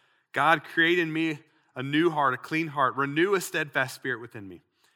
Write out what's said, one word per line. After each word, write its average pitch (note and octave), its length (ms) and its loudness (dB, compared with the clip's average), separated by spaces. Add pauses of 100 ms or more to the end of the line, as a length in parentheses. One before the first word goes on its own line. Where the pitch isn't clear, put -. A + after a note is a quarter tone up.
(320)
"God, D3 320 4
create E3+ 340 2
in D#3+ 140 -2
me D#3+ 280 -2 (360)
a B2+ 60 -4
new D3+ 260 2
heart, C#3+ 240 2
a B2 60 -4
clean D#3+ 300 -4
heart. C3 280 0
Renew D3+ 380 0
a F3+ 80 0
steadfast D3 520 -2
spirit A#2+ 280 -8
within G#2+ 260 -16
me. E2+ 140 -16 (340)